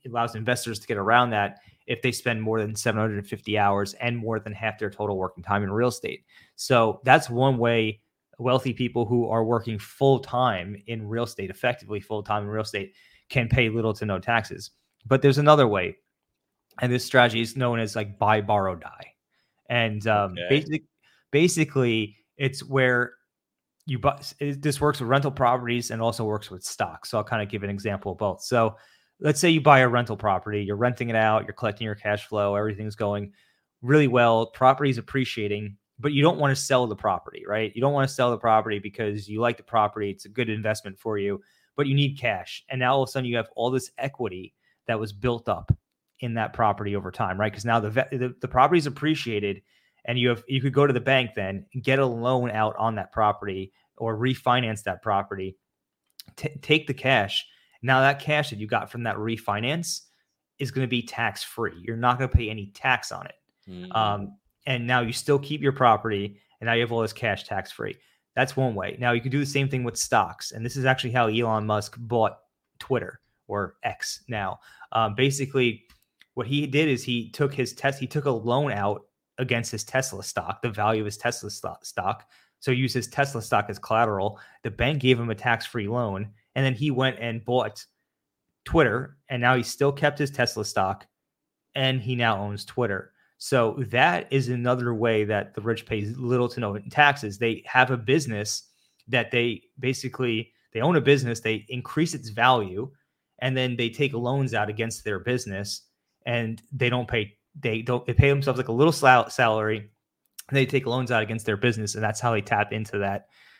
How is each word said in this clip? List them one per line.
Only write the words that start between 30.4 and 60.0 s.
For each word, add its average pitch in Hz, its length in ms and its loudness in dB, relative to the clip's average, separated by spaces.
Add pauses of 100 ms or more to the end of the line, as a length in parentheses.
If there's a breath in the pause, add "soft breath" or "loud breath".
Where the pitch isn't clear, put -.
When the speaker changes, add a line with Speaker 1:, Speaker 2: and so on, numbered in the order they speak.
Speaker 1:
you're 101 120 -4
renting 120 340 -2
it 113 60 0
out, 110 280 4
you're - 100 -12
collecting 107 320 -4
your 107 100 -4
cash 104 300 -2
flow, 101 300 0
everything's 107 400 -4
going 101 380 -4 (480 soft breath)
really 143 260 4
well, 117 400 4
property's 135 500 4
appreciating, 104 800 -4 (240)
but 147 140 -2
you 139 80 4
don't 156 180 4
wanna 139 160 2
sell 127 320 2
the 107 80 -4
property, - 520 -4
right? 107 280 -2
You 117 60 -2
don't 139 120 2
wanna 135 140 2
sell 127 240 2
the 117 60 -2
property 110 420 2
because 104 480 -6
you 107 140 -4
like 120 160 2
the - 60 -20
property, 104 460 0
it's 98 160 -10
a - 40 -20
good 113 200 -4
investment 107 480 -4
for 107 200 -4
you, 101 240 -2 (340 soft breath)
but 143 100 0
you 139 100 0
need 139 220 2
cash. 98 520 -6
And 131 100 -6
now 127 140 2
all 135 100 2
of 127 60 -6
a - 20 -14
sudden 127 180 -4
you 120 80 0
have 113 180 -4
all 117 140 0
this 131 280 -2
equity 110 580 -8 (320)
that 113 120 -2
was 107 140 -6
built 117 360 -6
up 82 220 0 (500)
in 120 140 -6
that 113 180 -4
property 104 420 0
over 92 160 -6
time, 95 280 -4
right? 107 120 0
'Cause 104 140 -10
now 117 140 4
the 104 100 -4
ve-, 127 280 -2
the, 123 220 -4
the 127 80 -8
property's 143 380 4
appreciated, 120 760 -4 (440)
and 123 140 -2
you 123 100 4
have, 117 180 -2
you 135 140 -2
could 135 120 0
go 143 120 6
to 139 80 4
the 120 60 2
bank 131 360 2
then 98 380 -4
and 127 100 -8
get 135 160 2
a 139 60 4
loan 123 460 0
out 107 260 0
on 110 180 0
that 98 160 -8
property 101 600 -2 (260)
or 113 200 -4
refinance 123 640 0
that 92 180 -6
property, 98 560 -4 (800)
t-, 147 120 -6 (120)
take 156 260 2
the 139 60 -2
cash. 117 520 0 (360 soft breath)
Now 131 200 4
that 139 180 4
cash 151 300 -2
that 104 100 -10
you 107 80 -8
got 110 240 -2
from 120 120 -8
that 107 120 -2
refinance 113 840 -4 (560)